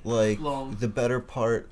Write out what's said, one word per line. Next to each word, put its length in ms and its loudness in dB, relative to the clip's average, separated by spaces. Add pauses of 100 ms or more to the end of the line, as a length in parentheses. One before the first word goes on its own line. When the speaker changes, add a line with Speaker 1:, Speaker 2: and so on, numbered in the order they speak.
Speaker 1:
Like, 360 2
Speaker 2:
Long. 400 -4
Speaker 1:
the 80 0
better 320 0
part 520 0